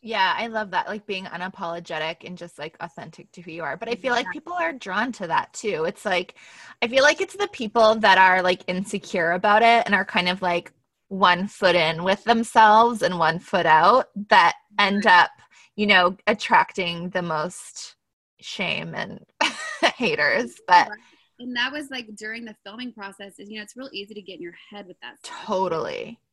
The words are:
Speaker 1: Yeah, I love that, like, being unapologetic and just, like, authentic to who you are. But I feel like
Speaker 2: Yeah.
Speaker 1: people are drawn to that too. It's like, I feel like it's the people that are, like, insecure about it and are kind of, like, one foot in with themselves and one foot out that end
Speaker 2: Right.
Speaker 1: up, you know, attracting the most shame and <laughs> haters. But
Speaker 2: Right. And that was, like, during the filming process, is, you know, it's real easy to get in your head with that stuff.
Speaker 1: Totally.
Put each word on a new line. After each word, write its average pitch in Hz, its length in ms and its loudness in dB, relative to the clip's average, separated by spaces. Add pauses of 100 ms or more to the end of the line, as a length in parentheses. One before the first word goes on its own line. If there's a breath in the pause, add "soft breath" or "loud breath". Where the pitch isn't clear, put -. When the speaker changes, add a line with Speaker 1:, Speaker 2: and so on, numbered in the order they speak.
Speaker 1:
Yeah, 202 320 -2
I 226 120 -6
love 214 240 -8
that, 175 160 -4
like, 208 180 -10
being 190 200 -8
unapologetic 170 1000 -10
and 180 100 -14
just, 170 220 -18
like, 156 220 -14
authentic - 540 -16
to 180 100 -20
who 170 80 -18
you 165 100 -12
are. 147 160 -8
But 226 100 -12
I 233 60 -6
feel 247 200 -4
like 240 120 -2
Speaker 2:
Yeah. - 60 -12
Speaker 1:
people 320 220 -14
are 339 200 -6
drawn 220 380 -6
to 202 160 -10
that 156 260 -6
too. 175 320 -6
It's - 200 -8
like, 185 280 -4 (480 loud breath)
I 233 60 -4
feel 262 160 2
like 311 180 4
it's - 140 -8
the 403 140 -4
people 220 480 2
that 202 200 6
are, 185 240 6
like, 185 240 0
insecure 180 680 -4
about 208 280 4
it 233 240 6
and 202 80 0
are 196 100 2
kind 180 240 -2
of, 185 140 -2
like, 175 320 -4 (360)
one 185 380 2
foot 180 280 2
in 165 280 0
with 190 200 0
themselves 226 800 4
and 180 160 -2
one 160 180 2
foot 180 300 -2
out 170 420 6 (200)
that 180 260 4 (240)
end 202 260 0
Speaker 2:
Right. 180 200 8
Speaker 1:
up, - 60 -10 (440 soft breath)
you 208 100 -4
know, 185 400 4
attracting 175 840 -2
the 185 100 -4
most 165 760 -8 (440)
shame 165 560 -8
and - 280 -12 (160)
<laughs> 539 580 -4
haters. 190 680 -2
But 180 200 6
Speaker 2:
Right. - 100 -12 (400 soft breath)
And 247 180 -12
that 247 160 -4
was, 285 200 -10
like, 247 240 -12
during 220 300 -14
the 214 180 -18
filming 226 280 -14
process, 196 460 -16
is, 202 140 -18
you 214 60 -12
know, 214 60 -12
it's 208 140 -20
real 262 160 -14
easy 202 220 -14
to 208 80 -16
get 180 140 -18
in 160 40 -16
your 175 140 -16 (160)
head 202 160 -18
with 175 140 -20
that - 180 -20
stuff. - 160 -18 (100)
Speaker 1:
Totally. 175 720 -6 (140)